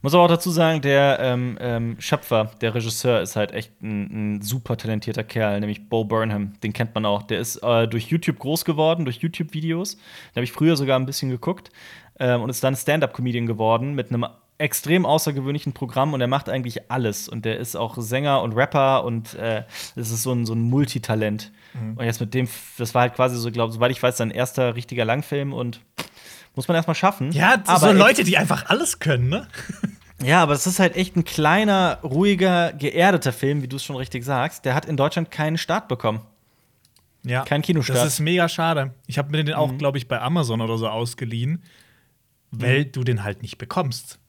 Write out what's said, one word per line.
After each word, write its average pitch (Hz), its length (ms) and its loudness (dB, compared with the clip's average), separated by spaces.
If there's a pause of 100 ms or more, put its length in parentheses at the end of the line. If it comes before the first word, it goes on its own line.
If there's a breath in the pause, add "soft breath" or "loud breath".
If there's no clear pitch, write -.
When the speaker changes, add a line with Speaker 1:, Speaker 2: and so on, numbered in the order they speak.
Speaker 1:
Muss 143 120 2
aber 175 100 8
auch 170 40 6
dazu 170 220 2
sagen, 160 300 2
der, 139 400 4
ähm, 123 400 -2
ähm, 117 380 -4
Schöpfer, 110 600 0
der 113 140 0
Regisseur, 113 460 0
ist 90 140 -6
halt 104 180 0
echt - 200 -8 (100)
ein, 104 540 -4
ein 101 60 -8
super 117 340 -4
talentierter 110 480 -4
Kerl, 104 340 0
nämlich 104 300 -6
Bo 113 160 0
Burnham. 104 480 -2 (100)
Den 107 100 -4
kennt 113 220 -4
man 110 100 -2
auch. 104 200 0
Der 104 160 -2
ist, 117 240 -6
äh, 117 240 4
durch 113 200 -4
YouTube 165 300 0
groß 151 260 -2
geworden, 160 400 2
durch 123 140 -4
YouTube-Videos. 165 760 -4
Den - 60 -20 (340 loud breath)
hab 120 80 0
ich 120 80 -6
früher 156 240 4
sogar 135 240 2
ein 131 60 -2
bisschen 135 240 -4
geguckt. 127 400 -6 (500 loud breath)
Ähm, 123 220 2
und 123 80 -4
ist 120 120 -6
dann 135 140 2
Stand-up-Comedian 123 680 0
geworden 113 480 0
mit 123 160 -4
einem 117 160 -2 (320)
extrem 156 480 0
außergewöhnlichen 143 680 -2
Programm. 135 420 -2
Und 131 60 -2
er 123 80 2
macht 139 200 -2
eigentlich 123 440 -6
alles. 117 360 -2
Und 113 160 -10
der 113 140 -2
ist 120 180 -8
auch 110 220 -4
Sänger 131 440 0
und 113 100 -2
Rapper 135 520 4
und, 117 300 -6
äh, 113 300 -4 (320 loud breath)
es 113 160 -6
ist 113 100 -4
so 127 100 -2
ein, 120 140 0
so 113 60 -4
ein 113 100 0
Multitalent. 113 880 0 (240 loud breath)
Speaker 2:
Mhm. 113 220 -8
Speaker 1:
Und 123 80 -6
jetzt 113 160 -2
mit 107 140 -6
dem, 127 100 2
f-, - 340 -10
das 117 160 -6
war 123 80 6
halt 123 120 0
quasi 127 220 2
so, 117 140 -4
glaub, 113 220 -2
soweit 120 180 2
ich 131 120 -6
weiß, 127 140 2
sein 113 140 -2
erster 123 460 -2
richtiger 120 280 -4
Langfilm 139 480 -2
und 123 280 -6 (760 loud breath)
muss 131 100 -6
man 175 80 2
erst 165 140 2
mal 160 80 0
schaffen. 185 340 0
Speaker 2:
Ja, 185 360 4
Speaker 1:
Aber 175 120 6
Speaker 2:
so 156 120 8
Speaker 1:
echt 196 80 8
Speaker 2:
Leute, 220 260 6
die 180 120 2
einfach - 320 0
alles 285 320 0
können, 123 280 2
ne? 208 240 -2
<laughs> - 40 -16 (640 loud breath)
Speaker 1:
Ja, 151 220 6
aber 147 120 4
das 139 120 -2
ist 185 140 0
halt 180 160 4
echt 180 180 -2
ein 170 80 2
kleiner, 180 800 2
ruhiger, 175 720 2
geerdeter 151 600 2
Film, 139 300 0
wie 127 60 -6
du's 131 160 -8
schon 143 100 -8
richtig 127 300 -8
sagst. 139 400 -2
Der 131 100 0
hat 151 120 -2
in 151 100 -4
Deutschland 160 340 0
keinen 156 280 -2
Start 202 280 -2
bekommen. 110 360 -2 (1000)
Speaker 2:
Ja. 127 220 -2
Speaker 1:
Kein 147 180 0
Kinostart. 135 380 0
Speaker 2:
Das 123 140 2
ist - 40 -4
mega 170 300 2
schade. 156 440 -2 (140)
Ich - 120 -6
hab 143 120 -2
mir 151 140 0
den 151 100 -2
auch, 147 160 2
Speaker 1:
Mhm. 131 80 -6
Speaker 2:
glaub 143 160 0
ich, 127 140 -4
bei 120 120 -2
Amazon 123 400 0
oder 113 160 0
so 113 120 -2
ausgeliehen, 117 760 -4 (880 soft breath)
weil 127 360 0
Speaker 1:
Mhm. 123 60 -14
Speaker 2:
du 127 120 -4
den 117 180 0
halt 101 200 -6
nicht - 160 -14
bekommst. - 600 -6 (100)